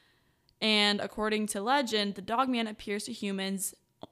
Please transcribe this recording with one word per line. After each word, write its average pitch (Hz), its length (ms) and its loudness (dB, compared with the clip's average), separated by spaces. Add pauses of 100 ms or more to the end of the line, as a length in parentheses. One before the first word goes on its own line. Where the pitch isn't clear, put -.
(600)
And 208 400 4
according 214 480 0
to 202 120 -4
legend, 214 540 2
the 196 80 -12
Dog 233 260 0
Man 233 180 2
appears 214 380 -6
to 240 80 -8
humans 196 600 -4 (380)